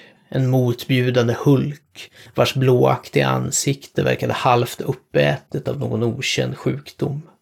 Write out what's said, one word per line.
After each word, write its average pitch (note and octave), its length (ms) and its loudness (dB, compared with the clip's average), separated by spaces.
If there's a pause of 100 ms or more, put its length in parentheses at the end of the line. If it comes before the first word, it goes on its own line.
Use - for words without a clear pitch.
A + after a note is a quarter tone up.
(280)
en C3 220 0
motbjudande B2 880 2
hulk C#3+ 720 0 (240)
vars A#2+ 200 2
blåaktiga B2+ 760 2
ansikte - 760 -2
verkade B2+ 300 0
halvt B2 480 0
uppätet - 880 -2
av C#3 100 -4
någon A#2+ 240 -4
okänd B2+ 560 -4
sjukdom. C3+ 640 -6 (200)